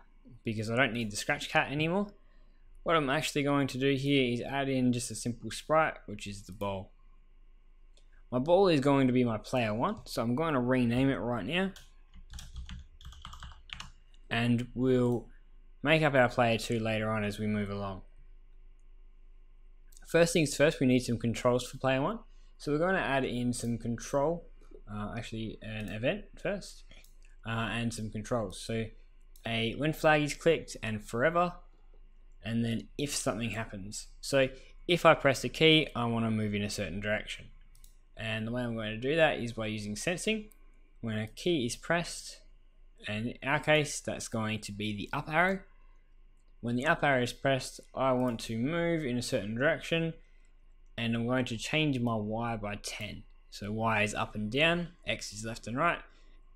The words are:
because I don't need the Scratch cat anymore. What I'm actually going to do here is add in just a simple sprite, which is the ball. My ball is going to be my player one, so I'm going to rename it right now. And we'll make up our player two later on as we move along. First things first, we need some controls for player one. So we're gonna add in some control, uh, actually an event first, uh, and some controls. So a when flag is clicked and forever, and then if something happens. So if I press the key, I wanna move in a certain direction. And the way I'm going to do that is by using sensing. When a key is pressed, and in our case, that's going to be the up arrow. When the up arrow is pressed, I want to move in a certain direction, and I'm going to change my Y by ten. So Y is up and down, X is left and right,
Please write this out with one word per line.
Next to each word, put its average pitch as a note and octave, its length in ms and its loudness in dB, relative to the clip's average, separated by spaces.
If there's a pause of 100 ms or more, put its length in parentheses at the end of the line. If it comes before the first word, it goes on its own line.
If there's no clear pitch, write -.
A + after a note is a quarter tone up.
(460)
because A2 260 -2
I A#2 60 -2
don't B2+ 160 4
need A2+ 180 -4
the G#2 60 -8
Scratch - 320 -4
cat D3 200 2
anymore. E3 380 0 (760)
What E3+ 160 4
I'm D3 120 2
actually C#3+ 340 0
going C#3+ 240 4
to B2+ 100 -8
do C#3 160 2
here C3+ 400 2
is A#2+ 80 -2
add C3+ 260 -4
in B2+ 240 4
just A#2+ 180 -2
a A2+ 60 -8
simple A2 360 -6
sprite, - 540 0
which G#2 220 -12
is G2+ 160 -10
the - 80 -16
ball. G2 400 -6 (1400)
My B2 100 0
ball F3 280 6
is D#3 140 6
going C#3 260 6
to B2 60 4
be B2+ 100 6
my A2+ 140 2
player A2 360 -2
one, F3 300 -2
so - 180 -6
I'm A#2 140 0
going D#3+ 180 0
to C3+ 60 2
rename B2 500 4
it C3 60 2
right G#2+ 300 -2
now. F3+ 260 0 (2500)
And A#2+ 440 2
we'll B2 560 2 (520)
make D#3 200 4
up D3+ 120 4
our B2+ 140 8
player A#2 300 2
two A#2 220 -2
later A2 300 -2
on A2 140 0
as G#2 160 -4
we G#2+ 80 -2
move G#2 220 -2
along. G2+ 320 -6 (2000)
First E3 280 4
things D#3 200 2
first, D3+ 280 4
we C3+ 60 4
need B2+ 160 6
some A#2 140 -2
controls A#2+ 480 2
for - 120 -12
player C3 240 0
one. G3+ 180 -2 (380)
So D3 160 -4
we're D3+ 60 2
gonna F#3 180 2
add C3+ 260 0
in B2 300 -2
some A#2 240 -4
control, C#3 720 -2 (440)
uh, G#2 240 -6
actually A2 440 -8
an A2 260 -8
event B2 380 -4 (100)
first, - 480 -8 (640)
uh, A2+ 240 -4
and A#2 220 -2
some A2 160 -8
controls. G#2+ 500 -6
So A2+ 280 -4 (600)
a A2+ 280 0
when D3+ 180 0
flag D3+ 280 4
is C#3+ 120 -2
clicked - 500 0
and A2 180 -4
forever, E3+ 520 0 (920)
and A#2 200 0
then A#2 320 -4
if C#3+ 180 -4
something A2+ 360 -2
happens. G2+ 560 -10 (120)
So C3+ 300 2 (360)
if E3+ 200 4
I D#3+ 80 12
press C#3 300 2
the B2+ 40 0
key, D#3 480 6
I A#2+ 80 0
wanna A2+ 260 2
move G#2+ 240 0
in G2+ 80 0
a G2+ 80 -2
certain F#2+ 300 -4
direction. G#2 460 -4 (720)
And A2 280 -4
the A2+ 60 -4
way B2 100 -2
I'm A#2 140 -2
going A2 160 -4
to A2 60 -6
do C3 180 0
that D3+ 240 4
is A#2 140 -6
by A2 140 -4
using G#2 280 -4
sensing. G#3+ 540 -4 (500)
When A2 180 -4
a G#2+ 80 -4
key D3 400 -2
is A#2+ 120 -4
pressed, - 640 -6 (680)
and G#2+ 200 -4
in - 200 -10
our C#3+ 140 2
case, D3+ 400 2
that's - 260 -6
going A2 320 -2
to G#2 140 -10
be G#2+ 200 -4
the G2+ 240 -6
up D3 120 -6
arrow. F#3 320 2 (1000)
When A#2 160 -2
the B2 100 0
up D#3+ 160 2
arrow C3+ 220 4
is A#2+ 80 -2
pressed, - 480 -2 (160)
I C3 160 2
want B2 300 0
to A2+ 160 -6
move E3 480 0
in B2 120 -2
a A#2+ 40 -2
certain A2 340 -2
direction, D#3+ 580 0 (840)
and A#2 180 -2
I'm A#2 100 0
going B2 200 0
to A#2+ 120 -6
change D3+ 440 0
my A#2 140 0
Y A2 420 -4
by G#2 180 -6
ten. - 480 -10 (280)
So G2+ 200 -8
Y A2 320 2
is G#2+ 100 0
up - 220 -4
and G#2+ 160 -4
down, E3 380 2 (180)
X - 240 -6
is G#2+ 140 -10
left A2+ 200 -10
and A2+ 120 -6
right, E3 240 0 (540)